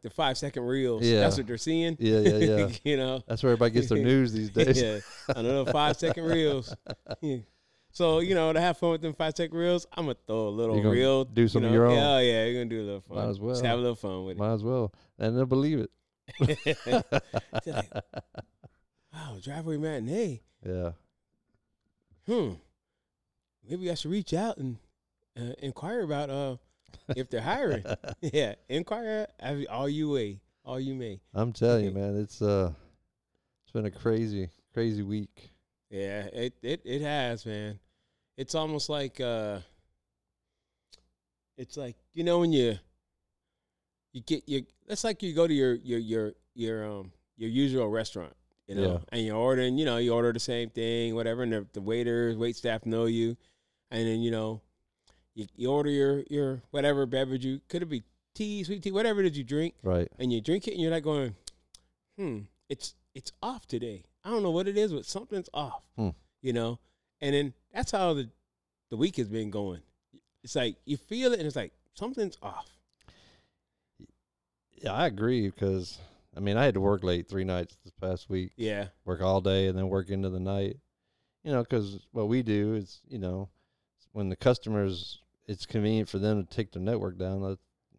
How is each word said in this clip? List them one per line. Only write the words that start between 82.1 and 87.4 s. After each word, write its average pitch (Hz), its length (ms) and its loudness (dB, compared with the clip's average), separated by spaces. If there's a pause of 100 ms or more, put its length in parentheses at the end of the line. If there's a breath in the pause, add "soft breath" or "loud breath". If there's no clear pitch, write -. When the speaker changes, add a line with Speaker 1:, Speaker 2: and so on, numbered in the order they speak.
Speaker 2:
what 110 160 -2
we 123 140 2
do 107 320 2
is, 101 340 -8
you 123 100 -10
know, 92 300 -6 (640)
when 101 160 -4
the 92 80 -4
customers, 104 840 0 (240)
it's 101 200 -10
convenient 110 420 0
for - 100 -6
them 104 260 0
to - 100 -18
take 110 180 -6
the 95 80 -8
network 98 380 -4
down, 95 240 -4